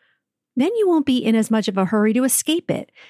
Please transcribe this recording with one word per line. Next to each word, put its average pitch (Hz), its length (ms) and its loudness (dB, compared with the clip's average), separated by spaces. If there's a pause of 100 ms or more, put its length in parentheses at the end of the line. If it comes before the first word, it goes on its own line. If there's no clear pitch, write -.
(560)
then 311 200 0
you 427 100 0
won't 320 200 2
be 254 120 2
in 226 160 0
as 220 160 0
much 220 180 0
of 190 100 -4
a 190 80 0
hurry 214 260 2
to 254 120 0
escape 311 460 -2
it, - 200 -6 (200)